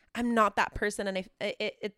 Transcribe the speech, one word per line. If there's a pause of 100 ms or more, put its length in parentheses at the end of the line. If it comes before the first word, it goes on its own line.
(160)
I'm
not
that
person.
And
I, (140)
it,
it,
it